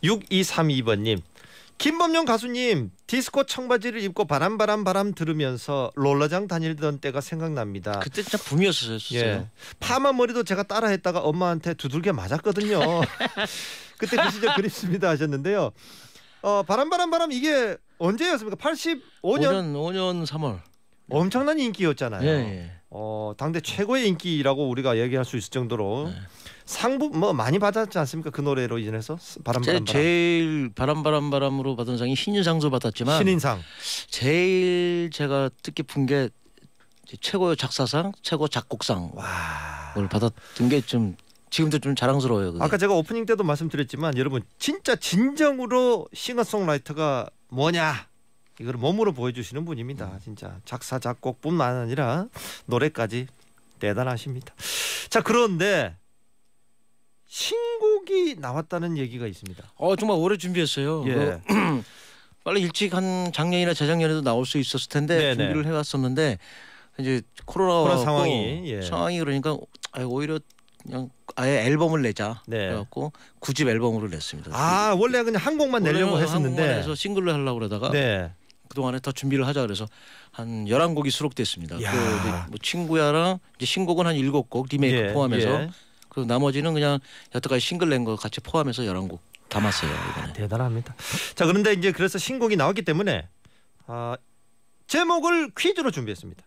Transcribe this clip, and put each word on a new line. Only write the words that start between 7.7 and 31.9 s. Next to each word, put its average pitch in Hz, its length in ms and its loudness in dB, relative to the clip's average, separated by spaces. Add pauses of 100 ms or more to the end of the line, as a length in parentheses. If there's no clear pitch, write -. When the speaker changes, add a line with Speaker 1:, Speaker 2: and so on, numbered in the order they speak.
Speaker 2:
그때 135 240 -4
진짜 208 140 -4
붐이었었어요. 120 840 0
Speaker 1:
예. 110 280 0 (340)
"파마 269 320 2
머리도 240 300 2
제가 190 200 0
따라했다가 196 560 0
엄마한테 170 540 0
두들겨 165 400 -2
맞았거든요." 185 680 0
<laughs> - 1200 -2
"그때 220 160 -2
그 302 160 4
시절 220 240 0
그립습니다." 196 540 0
하셨는데요. 151 640 0 (680)
어, 202 200 4
바람, 240 260 2
바람, 349 220 2
바람, 330 220 2
이게 254 420 2 (220)
언제였습니까? 214 580 0
팔십오 294 840 -2
년? 190 380 2
Speaker 2:
오 156 160 -4
년, 185 340 -2
삼월. 135 360 -4 (500)
Speaker 1:
엄청난 254 480 2
인기였잖아요. 147 680 -2
Speaker 2:
예, 151 40 2
예. 101 420 -2 (180)
Speaker 1:
어, 107 480 -6
당대 160 220 -2
최고의 214 480 0
인기라고 147 640 2
우리가 123 280 2
얘기할 123 280 2
수 - 100 -8
있을 110 160 -6
정도로 120 580 -2
Speaker 2:
네. 190 100 -10 (460)
Speaker 1:
상부, 269 440 0
뭐, 196 220 2
많이 135 280 2
받았지 208 400 0
않습니까? 156 320 -4
그 147 100 -6
노래로 127 380 0
인해서 110 400 -6 (240)
바람, 120 180 -2
Speaker 2:
제-, 127 120 2
Speaker 1:
바람, 165 120 0
바람. - 0 -
Speaker 2:
제일 165 880 2
바람, 151 300 0
바람, 147 260 2
바람으로 135 460 0
받은 120 240 -2